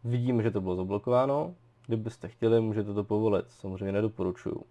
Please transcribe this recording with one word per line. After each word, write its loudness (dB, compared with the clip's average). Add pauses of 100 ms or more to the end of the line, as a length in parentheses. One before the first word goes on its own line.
Vidíme, 2
že 2
to -2
bylo -2
zablokováno. 0 (320)
Kdybyste -6
chtěli, 4
můžete -2
to 0
povolit. 2
Samozřejmě -6
nedoporučuju. -2